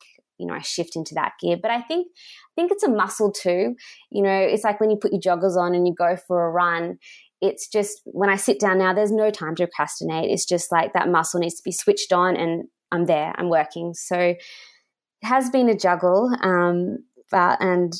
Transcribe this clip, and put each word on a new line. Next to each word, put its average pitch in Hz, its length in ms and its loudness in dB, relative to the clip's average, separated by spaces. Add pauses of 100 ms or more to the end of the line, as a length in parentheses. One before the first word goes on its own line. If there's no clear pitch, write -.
(380)
you 175 100 -8
know, 175 60 -6
I - 80 -10
shift - 340 -6
into 165 200 -8
that 156 240 -2
gear. 175 220 -2
But 220 100 -2
I 240 100 -2
think, 349 260 -4
I - 480 -20
think 349 160 0
it's 403 120 -2
a 339 60 2
muscle 208 420 0
too. 196 440 -2 (340)
You 202 140 0
know, 190 140 2
it's 190 260 2
like 208 160 0
when 220 100 2
you 214 80 2
put 208 140 -2
your 180 100 -2
joggers 180 360 0
on 175 180 0
and 180 120 2
you 175 60 0
go 175 220 0
for 175 300 -2
a 165 60 -2
run, 170 460 -2 (440)
it's - 260 -2
just, 202 380 -2
when 196 240 0
I 196 80 2
sit 202 220 0
down 190 200 2
now, 185 140 4
there's 208 180 2
no 214 180 2
time 165 260 -6
to 175 120 0
procrastinate. 160 640 -4
It's - 140 -2
just 175 260 -2
like 165 220 2
that - 160 0
muscle 175 320 0
needs 170 140 -4
to - 80 -16
be 185 100 -6
switched - 400 0
on, 180 240 2
and 165 260 -2 (280)
I'm 170 140 0
there, 156 320 0
I'm 175 120 -2
working. 170 440 0
So - 240 -6
it 175 220 0 (840)
has 254 260 0
been 254 180 4
a 220 80 4
juggle, 180 680 2
um, 175 580 2 (300)
but, 180 320 2
and, 180 380 2